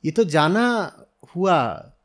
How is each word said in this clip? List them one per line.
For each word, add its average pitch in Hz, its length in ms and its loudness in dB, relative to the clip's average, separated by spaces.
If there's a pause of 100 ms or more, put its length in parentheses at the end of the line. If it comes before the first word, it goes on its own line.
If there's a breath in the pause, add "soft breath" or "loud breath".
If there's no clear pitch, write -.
ये 156 60 -2
तो 226 120 0
जाना 185 720 0 (380)
हुआ 165 380 0 (320)